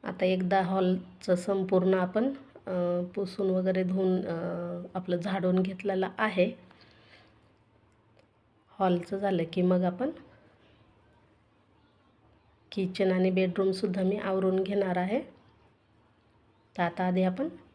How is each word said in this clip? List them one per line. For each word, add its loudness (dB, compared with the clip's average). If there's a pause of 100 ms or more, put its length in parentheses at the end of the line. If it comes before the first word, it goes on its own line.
आता -4
एकदा 2
हॉलचं 0
संपूर्ण 2
आपण, 0 (340)
अ, 0 (140)
पुसून -2
वगैरे 2
धुवून, 0
अ, -4 (600)
आपलं -2
झाडून 2
घेतलेलं -2
आहे. 2 (2250)
हॉलचं 0
झालं 0 (100)
की 0
मग 4
आपण -2 (2500)
किचन 0
आणि 2
बेडरूमसुद्धा 0
मी 0
आवरून 0
घेणार 0
आहे. 0 (1600)
तर 2
आता -2
आधी 2
आपण -2 (260)